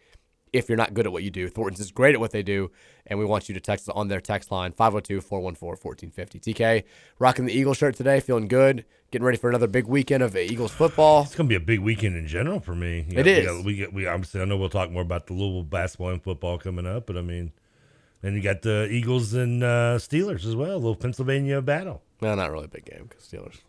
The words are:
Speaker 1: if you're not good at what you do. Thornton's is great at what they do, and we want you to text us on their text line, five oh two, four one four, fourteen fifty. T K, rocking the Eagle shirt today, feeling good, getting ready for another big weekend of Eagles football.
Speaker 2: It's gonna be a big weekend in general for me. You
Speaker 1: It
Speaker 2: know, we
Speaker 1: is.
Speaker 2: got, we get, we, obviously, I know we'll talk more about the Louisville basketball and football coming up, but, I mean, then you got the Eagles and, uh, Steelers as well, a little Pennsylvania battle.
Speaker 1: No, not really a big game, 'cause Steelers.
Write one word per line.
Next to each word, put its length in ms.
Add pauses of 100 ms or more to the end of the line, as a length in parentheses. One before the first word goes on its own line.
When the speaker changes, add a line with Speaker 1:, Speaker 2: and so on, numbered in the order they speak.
(540)
Speaker 1:
if 160
you're 80
not 160
good 140
at 60
what 100
you 80
do. 180
Thornton's 320
is 100
great 240
at 60
what 120
they 100
do, 280 (360)
and 120
we 60
want 240
you 60
to 60
text 280
us 80
on 120
their 120
text 300
line, 220
five 220
oh 60
two, 220
four 180
one 140
four, 220
fourteen 340
fifty. 280
T 140
K, 320 (340)
rocking 280
the 120
Eagle 140
shirt 220
today, 260
feeling 280
good, 360 (260)
getting 140
ready 140
for 100
another 200
big 180
weekend 360
of 140
Eagles 360
football. 500
Speaker 2:
It's 140
gonna 120
be 60
a 60
big 200
weekend 380
in 80
general 340
for 140
me. 340
You 120
Speaker 1:
It 40
Speaker 2:
know, 80
we 60
Speaker 1:
is. 80
Speaker 2:
got, 180
we 120
get, 180
we, 120
obviously, 360
I 20
know 140
we'll 100
talk 220
more 120
about 260
the 40
Louisville 300
basketball 480
and 120
football 360
coming 280
up, 200
but, 100
I 60
mean, 300 (680)
then 140
you 80
got 180
the 300
Eagles 420
and, 320
uh, 340
Steelers 460
as 100
well, 180
a 40
little 200
Pennsylvania 640
battle. 400 (180)
Speaker 1:
No, 140
not 160
really 160
a 20
big 160
game, 240
'cause 180
Steelers. 420